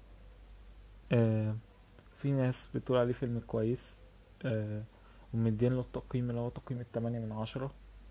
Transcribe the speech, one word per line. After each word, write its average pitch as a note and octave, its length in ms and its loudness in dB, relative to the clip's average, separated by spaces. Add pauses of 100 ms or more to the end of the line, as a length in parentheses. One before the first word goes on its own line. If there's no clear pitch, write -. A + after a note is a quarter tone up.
(1120)
آه، A2 440 6 (680)
في C#3 100 2
ناس B2+ 420 2
بتقول B2 240 2
عليه B2 140 4
فيلم A#2+ 340 -2
كويس، A2+ 520 -2 (460)
آه، G#2+ 380 -2 (520)
ومدين A2+ 380 4
له B2+ 80 0
التقييم B2 500 -4
اللي A#2 100 -2
هو A#2+ 80 -2
تقييم B2 320 -8
التمانية A#2 380 -2
من A2 140 -4
عشرة. A#2 380 -4 (400)